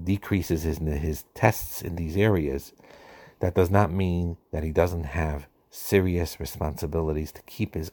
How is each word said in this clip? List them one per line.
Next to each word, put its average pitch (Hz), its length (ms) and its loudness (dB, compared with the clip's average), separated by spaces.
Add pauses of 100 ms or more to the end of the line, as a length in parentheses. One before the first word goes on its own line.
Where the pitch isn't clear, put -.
decreases 90 600 0
his, 78 120 0
his 78 560 -2
tests - 480 0
in 85 160 -6
these 82 180 -4
areas. 87 600 0 (640)
That 90 160 0
does 92 160 4
not 101 200 4
mean 87 460 0 (160)
that 78 120 -2
he 78 60 -2
doesn't 85 340 2
have 76 420 -2 (240)
serious 90 680 2
responsibilities 78 920 -2
to - 120 -20
keep - 280 -6
his 85 200 -6